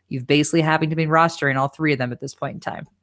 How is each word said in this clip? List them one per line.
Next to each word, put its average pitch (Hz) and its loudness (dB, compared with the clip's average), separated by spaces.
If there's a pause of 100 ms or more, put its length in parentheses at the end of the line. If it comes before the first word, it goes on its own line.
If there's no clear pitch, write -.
you've 123 -8
basically 151 4
having 156 2
to 156 -2
be 160 -2
rostering 160 2
all 135 0
three 156 -2
of 135 0
them 123 -4
at 120 -10
this 135 -12
point 139 -10
in - -14
time. - -12 (160)